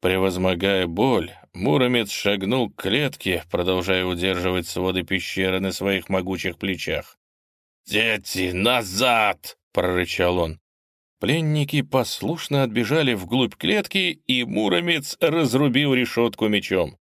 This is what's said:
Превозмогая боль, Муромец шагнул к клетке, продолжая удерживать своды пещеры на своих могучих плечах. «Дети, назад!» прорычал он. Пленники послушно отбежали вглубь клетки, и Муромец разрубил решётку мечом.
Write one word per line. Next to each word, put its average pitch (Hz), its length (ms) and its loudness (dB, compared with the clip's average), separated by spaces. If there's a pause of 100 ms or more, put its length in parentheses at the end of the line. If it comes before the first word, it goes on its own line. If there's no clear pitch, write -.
Превозмогая 92 840 2
боль, 90 480 0 (200)
Муромец 123 580 2
шагнул 104 580 0
к - 140 -16
клетке, 98 680 -2
продолжая 92 560 0
удерживать 90 640 -2
своды 92 340 -2
пещеры 92 580 -2
на 95 120 -2
своих 98 380 -2
могучих 92 500 -4
плечах. 85 580 -6 (720)
«Дети, 104 640 -2
назад!» 107 1040 0 (160)
прорычал 90 640 0
он. 82 220 -2 (600)
Пленники 151 600 0
послушно 135 800 -2
отбежали 123 540 2
вглубь 107 400 -2
клетки, 196 720 -2
и 127 160 0
Муромец 170 760 0
разрубил 143 760 2
решётку 120 520 0
мечом. 95 520 0 (120)